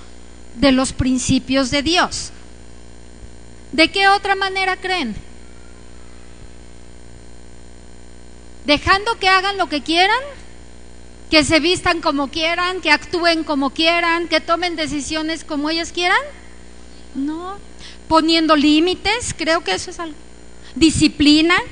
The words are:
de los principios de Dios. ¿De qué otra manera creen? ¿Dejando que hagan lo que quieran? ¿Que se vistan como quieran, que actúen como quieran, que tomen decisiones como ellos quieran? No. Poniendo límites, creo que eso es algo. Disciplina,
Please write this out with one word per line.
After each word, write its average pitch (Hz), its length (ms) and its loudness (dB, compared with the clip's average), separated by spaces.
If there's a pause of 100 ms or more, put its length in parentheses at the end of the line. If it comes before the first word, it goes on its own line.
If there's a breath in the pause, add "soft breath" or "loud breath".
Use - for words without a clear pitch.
(560)
de 262 160 6
los 262 200 2
principios 262 800 2
de 285 120 0
Dios. 320 480 0 (1400)
¿De 320 200 4
qué 392 180 4
otra 392 260 4
manera 381 420 0
creen? 359 380 -4 (3500)
¿Dejando 392 520 2
que 381 100 2
hagan 381 300 4
lo 349 100 0
que 294 140 -4
quieran? 370 360 2 (1120)
¿Que 311 140 6
se 311 160 4
vistan 349 400 2
como 285 280 0
quieran, 349 520 -2
que 320 100 0
actúen 330 540 2
como 277 260 0
quieran, 339 580 2
que 320 120 2
tomen 339 360 -2
decisiones 311 680 -4
como 294 260 -4
ellos 330 220 -4
quieran? 359 260 2 (960)
No. 320 420 -6 (520 loud breath)
Poniendo 320 480 6
límites, 339 840 2
creo 330 260 0
que 381 100 -2
eso 359 160 -6
es 349 80 -12
algo. 320 180 -10 (580 loud breath)
Disciplina, 302 800 6 (180)